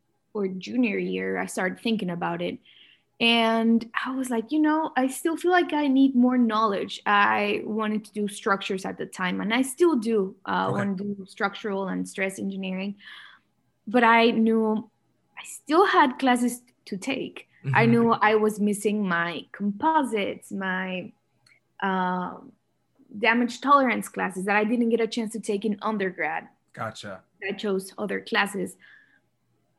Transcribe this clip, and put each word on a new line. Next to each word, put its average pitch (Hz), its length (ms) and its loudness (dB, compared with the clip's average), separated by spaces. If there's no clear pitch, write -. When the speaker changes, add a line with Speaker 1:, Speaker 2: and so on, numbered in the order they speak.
Speaker 1:
or 202 140 -2
junior 202 500 0
year, 185 400 -2
I 185 80 -2
started 185 320 -4
thinking 208 320 -2
about 170 320 -4
it. 175 160 -6
And 226 680 4
I 254 100 -6
was 262 140 -4
like, 226 220 -4
you 302 80 0
know, 311 380 2
I 254 100 2
still 320 300 -4
feel 349 160 0
like 349 200 2
I 294 140 0
need 269 300 4
more 247 200 4
knowledge. 220 680 0
I 208 580 2
wanted 214 420 -2
to - 60 -20
do 208 140 -4
structures 196 580 -2
at 190 140 -8
the - 80 -6
time, 190 340 -4
and 202 140 -2
I 262 80 4
still 320 320 2
do, 214 400 0
uh, 190 220 0
Speaker 2:
Okay. 196 60 0
Speaker 1:
wanna 202 220 -2
do 202 320 -8
structural 196 580 -6
and 185 220 -6
stress 196 320 -6
engineering. 196 560 -6
But 240 180 2
I 233 280 6
knew 226 580 2
I - 60 -16
still 339 420 2
had 311 320 4
classes 247 440 2
to 202 120 -8
take. - 500 -8
I 226 140 6
Speaker 2:
Mm-hmm. - 0 -
Speaker 1:
knew 233 260 4
I 214 240 2
was 214 240 2
missing 208 480 0
my 170 440 -2
composites, 208 1000 -2
my, 185 600 -6
um, 180 720 -2
damage 233 420 2
tolerance 262 480 4
classes 185 380 -6
that 208 100 2
I 214 80 2
didn't 233 260 0
get 226 100 2
a 226 60 0
chance 220 280 -4
to 220 60 -8
take 208 240 -4
in 208 180 -2
undergrad. 180 640 -4
Speaker 2:
Gotcha. 104 500 -10
Speaker 1:
I 196 40 -4
chose 196 460 -4
other 196 220 -6
classes. 202 560 -2